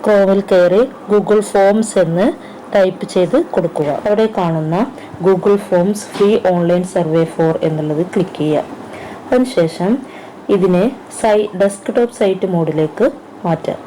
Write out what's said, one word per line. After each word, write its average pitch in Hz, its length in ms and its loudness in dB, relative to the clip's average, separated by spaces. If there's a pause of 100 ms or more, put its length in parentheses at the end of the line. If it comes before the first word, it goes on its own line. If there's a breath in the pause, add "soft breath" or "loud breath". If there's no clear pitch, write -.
Chrome-ൽ 196 460 4
കയറി 180 320 4 (300)
Google 208 300 2 (100)
Forms 208 400 2 (120)
എന്ന് 170 220 0 (480 loud breath)
ടൈപ്പ് 190 400 2
ചെയ്ത് 180 240 2 (160)
കൊടുക്കുക. 160 360 -2 (180)
അവിടെ 208 200 2 (100)
കാണുന്ന 165 380 -2 (520 loud breath)
Google 190 300 4 (120)
Forms 185 320 2 (140)
ഫ്രീ 202 140 4 (240)
ഓൺലൈൻ 175 300 2 (100)
സർവേ 165 300 2 (140)
ഫോർ 160 160 2 (160)
എന്നുള്ളത് 156 340 -2 (100)
ക്ലിക്ക് 180 260 -2
ചെയ്യുക. 151 240 0 (680 loud breath)
അതിനുശേഷം 196 640 0 (580 loud breath)
ഇതിനെ 185 360 2 (360)
സൈ-, 214 280 2 (140)
ഡെസ്ക്ടോപ്പ് 233 560 0
സൈറ്റ് 190 360 0
മോഡിലേക്ക് 156 520 0 (380)
മാറ്റാം. - 420 -4